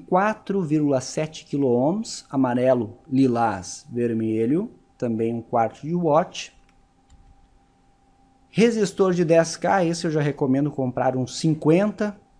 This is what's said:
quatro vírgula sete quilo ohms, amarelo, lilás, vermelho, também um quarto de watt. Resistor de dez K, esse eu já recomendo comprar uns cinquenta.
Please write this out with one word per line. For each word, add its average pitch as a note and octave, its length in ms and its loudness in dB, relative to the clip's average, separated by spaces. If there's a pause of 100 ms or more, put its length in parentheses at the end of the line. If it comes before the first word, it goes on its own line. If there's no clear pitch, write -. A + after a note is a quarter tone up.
quatro G3+ 540 0
vírgula D3 400 0
sete D#3 420 -8
quilo C#3 240 -2
ohms, C#3+ 640 0
amarelo, B2 680 0 (120)
lilás, A#2 800 0
vermelho, A#2 760 -2 (260)
também A2+ 380 -2
um A#2 80 -6
quarto A2+ 400 -2
de D#3 140 -6
watt. F3 580 -2 (2000)
Resistor G3 640 2
de F3 100 2
dez E3 320 2
K, G3 260 2
esse E3 220 -2
eu E3 60 -2
já D3+ 100 0
recomendo C#3+ 480 0
comprar C3 480 -2
uns B2+ 220 -6
cinquenta. F#3 760 0 (240)